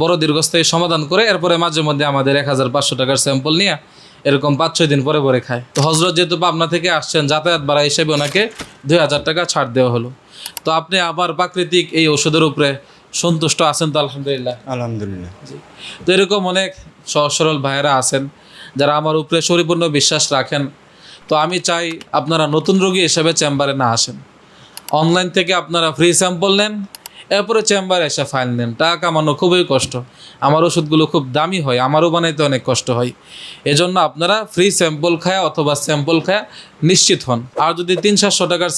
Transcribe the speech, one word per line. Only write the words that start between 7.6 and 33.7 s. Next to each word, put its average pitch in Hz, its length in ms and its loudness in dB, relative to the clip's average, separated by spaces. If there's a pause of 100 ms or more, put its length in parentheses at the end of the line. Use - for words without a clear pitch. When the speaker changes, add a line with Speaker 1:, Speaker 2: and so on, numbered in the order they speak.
Speaker 1:
ভাড়া 147 200 2
হিসেবে 156 280 0
ওনাকে 147 240 0 (460)
দুই 165 160 4
হাজার 139 240 0
টাকা 160 140 -2 (100)
ছাড় 135 240 0
দেওয়া 127 200 4
হলো। 120 140 -4 (540)
তো 160 60 -2 (100)
আপনি 170 180 -4 (140)
আমার 175 180 -2 (100)
প্রাকৃতিক 175 460 0 (140)
এই 160 60 4 (100)
ওষুধের 160 340 2
উপরে 139 200 0 (440)
সন্তুষ্ট 165 460 0 (120)
আছেন 160 220 -2
তো? 151 100 0
আলহামদুলিল্লাহ। 135 520 -6 (180)
Speaker 2:
আলহামদুলিল্লাহ। 104 580 -8 (160)
Speaker 1:
জি। 139 100 -18 (460)
তো - 120 -2
এরকম 196 260 2 (100)
অনেক 185 180 -2 (440)
সহজ 147 240 2
সরল 156 280 2
ভাইয়েরা 139 260 0 (100)
আছেন 135 220 -2 (560)
যারা 143 200 4
আমার 156 220 -2
উপরে 165 180 0 (120)
পরিপূর্ণ 170 320 2 (140)
বিশ্বাস 143 260 0 (120)
রাখেন। 139 280 -2 (640)
তো 165 60 0 (100)
আমি 180 140 -2 (100)
চাই 170 180 -2 (340)
আপনারা 156 260 0 (100)
নতুন 160 280 2
রোগী 190 240 0
হিসেবে 165 240 2 (100)
চেম্বারে 143 400 0
না 123 140 2
আসেন, 127 220 -4 (800)
অনলাইন 175 360 2
থেকে 185 160 0 (100)
আপনারা 165 260 -2 (100)
ফ্রি 175 120 4 (120)
স্যাম্পল 185 400 0
নেন, 214 140 -2 (640)
এরপরে 214 320 0
চেম্বারে 185 420 2
এসে 143 200 -2
ফাইল 127 260 -2
নেন। 117 120 -2 (120)
টাকা 165 200 2
কামানো 156 380 2
খুবই 180 320 4
কষ্ট, 131 220 0 (520)
আমার 151 220 4
ওষুধগুলো 160 360 2 (100)
খুব 156 100 2 (140)
দামি 175 280 -2
হয়, 123 220 0
আমারও 156 280 2
বানাইতে 156 340 0
অনেক 127 200 -2
কষ্ট - 180 0 (100)
হয়। 123 140 -2 (600)